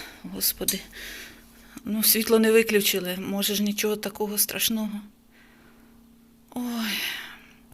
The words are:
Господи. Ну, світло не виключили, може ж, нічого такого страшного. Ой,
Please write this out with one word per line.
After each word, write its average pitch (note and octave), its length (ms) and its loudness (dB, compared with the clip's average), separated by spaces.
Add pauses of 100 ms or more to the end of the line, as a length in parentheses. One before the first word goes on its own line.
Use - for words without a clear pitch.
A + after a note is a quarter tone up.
(220)
Господи. F#3+ 580 -2 (1080)
Ну, G#3+ 160 -2
світло A3 360 6
не A3 140 6
виключили, G3+ 640 4
може G3 380 -2
ж, G3+ 80 2
нічого G#3 340 0
такого G#3 420 -6
страшного. G#3+ 640 -2 (1500)
Ой, A#3 480 -4 (760)